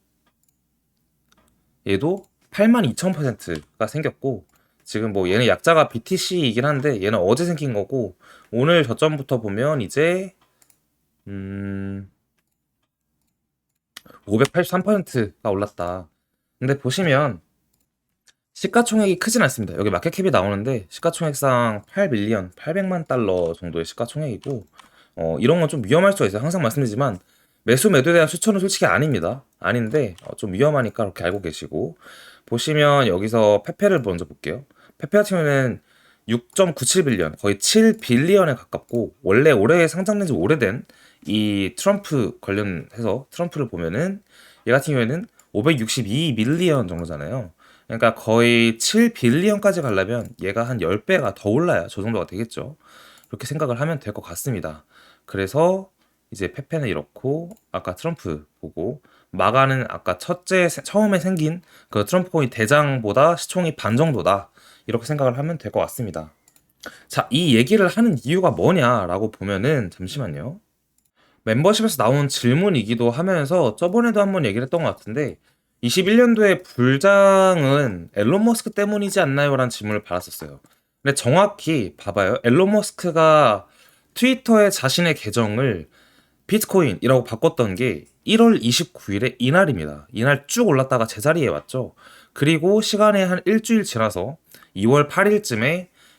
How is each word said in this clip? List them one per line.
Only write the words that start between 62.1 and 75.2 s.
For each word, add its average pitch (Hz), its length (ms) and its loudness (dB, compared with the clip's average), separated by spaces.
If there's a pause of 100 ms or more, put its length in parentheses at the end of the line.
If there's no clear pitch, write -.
코인 143 200 0
대장보다 135 840 2
시총이 170 400 -4
반 107 200 -2
정도다, 101 540 0 (380)
이렇게 113 180 -4
생각을 135 320 -2
하면 156 200 -6
될 104 120 -12
것 - 100 -4
같습니다. 82 520 -6 (760)
자, - 240 -4
이 147 260 2
얘기를 185 300 4
하는 214 380 2
이유가 170 260 0
뭐냐라고 107 800 0
보면은, 101 600 -2
잠시만요. 98 720 -10 (840)
멤버십에서 190 520 2
나온 135 300 2
질문이기도 120 880 0
하면서 160 640 0
저번에도 208 440 0
한번 196 240 0
얘기를 113 200 -2
했던 165 180 -4
것 107 140 -2
같은데, 113 420 -8 (440)